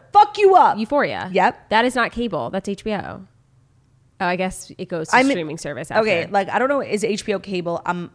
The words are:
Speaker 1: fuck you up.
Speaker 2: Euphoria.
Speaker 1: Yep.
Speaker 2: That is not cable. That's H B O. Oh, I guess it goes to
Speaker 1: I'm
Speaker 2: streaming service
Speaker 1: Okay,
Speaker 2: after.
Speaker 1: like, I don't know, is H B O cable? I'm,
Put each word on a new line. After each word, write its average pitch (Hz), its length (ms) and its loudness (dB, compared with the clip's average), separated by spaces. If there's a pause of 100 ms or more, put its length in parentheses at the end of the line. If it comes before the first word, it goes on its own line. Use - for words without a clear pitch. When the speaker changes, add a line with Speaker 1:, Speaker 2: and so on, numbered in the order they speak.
(120)
Speaker 1:
fuck 415 260 6
you 392 160 8
up. 262 240 6
Speaker 2:
Euphoria. 190 540 -2
Speaker 1:
Yep. 185 380 0
Speaker 2:
That 220 140 4
is 254 100 0
not 233 180 -2
cable. 180 380 -4
That's 190 180 -6
H 196 160 -6
B 220 80 -4
O. - 340 -10 (920)
Oh, 190 60 -4
I 180 100 0
guess 185 420 -6
it 180 100 -10
goes 165 200 -6
to - 80 4
Speaker 1:
I'm 262 120 6
Speaker 2:
streaming 165 300 -4
service 143 320 -10
Speaker 1:
Okay, 214 320 2
Speaker 2:
after. 180 100 -10
Speaker 1:
like, 196 160 0
I 196 120 -2
don't 254 80 0
know, 277 120 0
is 196 220 -4
H 208 220 -2
B 202 100 -4
O 190 60 -2
cable? 175 460 -6
I'm, 175 280 -6